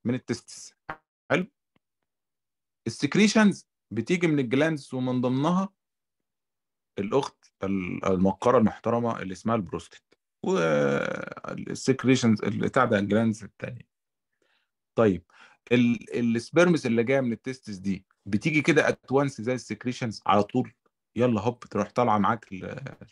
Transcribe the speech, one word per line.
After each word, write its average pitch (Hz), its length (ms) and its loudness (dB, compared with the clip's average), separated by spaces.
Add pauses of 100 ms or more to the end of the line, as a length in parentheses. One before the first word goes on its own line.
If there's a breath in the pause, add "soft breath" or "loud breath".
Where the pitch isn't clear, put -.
من 120 100 0
التستس. - 600 -10 (560)
حلو؟ 175 160 0 (1400)
السكريشنز 196 840 2 (240)
بتيجي 170 340 0
من 151 120 2
الجلاندز، 135 560 0
ومن 127 260 -2
ضمنها 147 480 0 (1300)
الأخت 120 540 -4 (100)
ال-، 92 440 -4
الموقرة 95 520 2
المحترمة 113 640 -2
اللي 92 100 -10
اسمها 110 220 -4
البروستيت، - 600 -8 (300)
والسكريشنز - 2000 0
اللي 107 260 -2
بتاع 127 160 2
ده 104 140 2
الجلاندز 104 460 0
التانية. - 460 -14 (1080)
طيب، 98 260 4 (480 soft breath)
ال-، 120 460 2
السبيرمز 131 680 2
اللي 117 180 2
جاية 135 160 0
من 123 120 -2
التستس 110 440 -10
دي 92 300 -6 (200)
بتيجي 139 360 0
كده 147 260 4
at - 260 -4
once 139 260 0
زي 123 140 -2
السكريشنز 120 720 -8
على 101 160 4
طول؟ 120 300 -2 (440)
يلا 113 240 2
هوب 117 200 -4
تروح - 300 -4
طالعة 113 280 2
معاك 104 340 -2
ال-، 92 440 -12 (160)